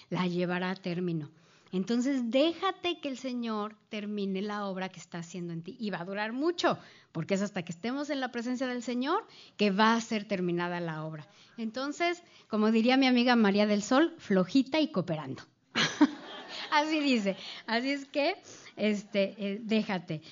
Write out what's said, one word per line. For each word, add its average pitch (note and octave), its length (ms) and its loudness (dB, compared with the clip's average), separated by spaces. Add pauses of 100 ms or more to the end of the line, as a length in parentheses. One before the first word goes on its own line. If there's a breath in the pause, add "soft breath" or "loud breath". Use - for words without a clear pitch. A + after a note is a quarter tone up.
la F3+ 180 -2
llevará F3+ 440 -2
a F#3+ 40 -6
término. F3 560 -4 (400 soft breath)
Entonces, A#3+ 600 0
déjate F4 680 0
que C#4+ 80 -6
el B3+ 80 -6
Señor A3+ 580 -4 (140)
termine G#3 520 -4
la G#3 240 -4
obra F#3+ 220 -4
que F#3 120 -16
está - 180 -14
haciendo F3 340 -8
en E3 100 -6
ti. F3 160 -12
Y G#3+ 120 -6
va F3 100 -4
a F3 60 -8
durar G#3 260 -4
mucho, D4+ 460 0 (340 loud breath)
porque E3 220 -4
es F#3+ 80 2
hasta G3 220 -4
que F3 100 -10
estemos C4+ 360 -6
en C#4 120 -2
la B3+ 100 -6
presencia B3 360 -4
del B3 140 -6
Señor C4 440 -2 (320 loud breath)
que G3+ 140 4
va A3 240 6
a A#3 40 2
ser G#3+ 260 -4
terminada F3 540 -2
la D#3 240 -4
obra. D#3 240 -10 (300 soft breath)
Entonces, C#4+ 640 -4 (240 soft breath)
como G#3+ 240 4
diría A3+ 240 6
mi C4+ 120 6
amiga B3 280 6
María G#3 320 6
del G#3 140 2
Sol, D4 380 4
flojita G#3 600 2
y D4 120 2
cooperando. D3+ 520 -4 (300)
<laughs> - 960 0
Así D#4 280 4
dice. A3+ 360 4 (320 loud breath)
Así A#3+ 240 0
es C#4 140 -4
que, D4 300 0 (400 loud breath)
este, G3+ 640 0
eh, G3+ 240 -4
déjate. G3+ 540 -2 (160 loud breath)